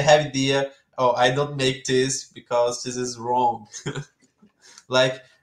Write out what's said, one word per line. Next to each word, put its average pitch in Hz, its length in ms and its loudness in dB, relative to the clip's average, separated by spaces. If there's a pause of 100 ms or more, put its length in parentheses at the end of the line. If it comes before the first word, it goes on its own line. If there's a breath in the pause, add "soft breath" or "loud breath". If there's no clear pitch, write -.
have 151 260 6
idea, 135 440 0 (260 soft breath)
"Oh, 123 160 2
I 123 180 2
don't 143 260 -4
make 131 280 -2
this 131 480 -2
because 120 500 -2
this 123 140 -8
is 123 220 -6
wrong." 120 500 -2 (160)
<laughs> - 1040 -16
Like, 131 320 2 (220 soft breath)